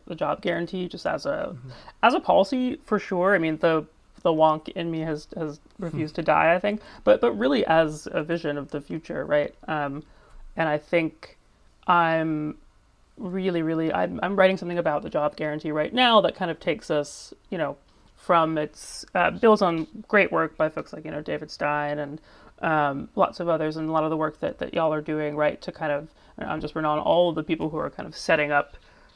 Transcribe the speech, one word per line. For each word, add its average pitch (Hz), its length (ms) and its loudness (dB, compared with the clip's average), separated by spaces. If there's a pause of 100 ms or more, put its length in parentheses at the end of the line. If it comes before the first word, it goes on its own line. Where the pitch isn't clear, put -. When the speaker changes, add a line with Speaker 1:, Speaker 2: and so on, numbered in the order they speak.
Speaker 1:
the - 80 -10
job 156 260 -4
guarantee, 175 480 -4
just - 160 -14
as 160 200 -4
a, 151 300 -4
Speaker 2:
Mm-hmm. 131 140 -16 (340)
Speaker 1:
as 240 120 6
a 370 40 0
policy 247 640 2
for 208 160 -2
sure. 190 360 0
I - 20 2
mean, 160 220 0
the, 160 260 2 (380)
the 175 80 4
wonk 156 380 4
in 170 220 -6
me 160 100 -4
has, 156 360 -6
has 156 240 -8 (160)
Speaker 2:
Hmm. - 80 -8
Speaker 1:
refused 160 300 -4
to 170 60 -4
die, 160 320 4
I 180 60 2
think, 208 220 -2 (240)
but, 208 160 6
but 240 100 2
really 233 340 0
as 160 460 2
a 160 100 -2
vision 165 360 -4
of 135 140 -10
the 143 100 -6
future, 156 440 -8
right? 147 300 0 (140)
Um, 147 340 -4 (540)
and 165 100 0
I 151 100 0
think - 600 -4 (500)
I'm 160 680 2 (600)
really, 185 440 -2
really, 160 320 0
I'm, 180 280 -2
I'm 196 140 -2
writing 190 220 4
something 175 200 -4
about 156 260 0
the 156 60 -10
job 147 280 -2
guarantee 151 340 -4
right 151 220 0
now 240 260 6
that 175 160 2
kind 175 160 -4
of 156 80 -8
takes - 320 -4
us, - 420 -4 (160)
you 190 80 -6
know, 147 200 -4 (400)
from 160 400 2
its, - 480 -8 (100)
uh, 175 160 4
builds 208 300 6
on 170 260 0 (220)
great 196 220 4
work 160 260 -2
by 156 100 2
folks - 240 -8
like, 156 140 -14
you 156 60 -8
know, 151 100 -6
David 151 280 -6
Stein 147 500 -2
and, 143 220 -8 (400)
um, 151 540 2
lots - 240 2
of 170 80 -2
others, 156 300 0
and 156 100 -4
a 156 60 -2
lot 160 100 4
of 160 60 0
the 160 80 0
work 156 240 -2
that, - 180 -4
that - 140 -6
y'all 160 200 2
are 151 80 -2
doing, 151 360 -4
right, 151 240 0
to - 100 -10
kind 156 220 -4
of, 147 160 -6 (280)
I'm 156 220 -6
just 151 160 -8
renowned 151 240 0
all 175 300 4
of 160 60 -4
the 160 80 -4
people 160 260 -2
who 156 80 -6
are 147 120 -4
kind - 160 -12
of 160 120 -16
setting 151 340 2
up 143 240 0 (400)